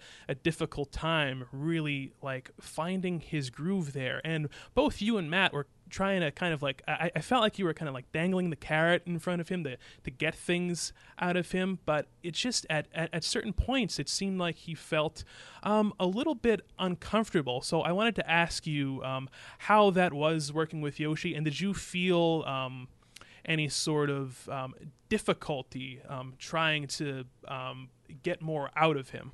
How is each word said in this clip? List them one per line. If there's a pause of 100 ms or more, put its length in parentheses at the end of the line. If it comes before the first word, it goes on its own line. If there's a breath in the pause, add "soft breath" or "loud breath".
(260 loud breath)
a
difficult
time
really,
like,
finding
his
groove
there.
And (260 loud breath)
both
you
and
Matt
were (240)
trying
to
kind
of,
like,
I,
I
felt
like
you
were
kinda,
like,
dangling
the
carrot
in
front
of
him
to, (280 loud breath)
to
get
things (240 loud breath)
out
of
him.
But (160)
it's
just
at,
at,
at
certain
points,
it
seemed
like
he
felt, (380 loud breath)
um,
a
little
bit (160)
uncomfortable.
So
I
wanted
to
ask
you,
um, (300 loud breath)
how
that
was
working
with
Yoshi,
and
did
you
feel,
um, (560 loud breath)
any
sort
of,
um, (340)
difficulty,
um,
trying
to, (220)
um, (340)
get
more
out
of
him?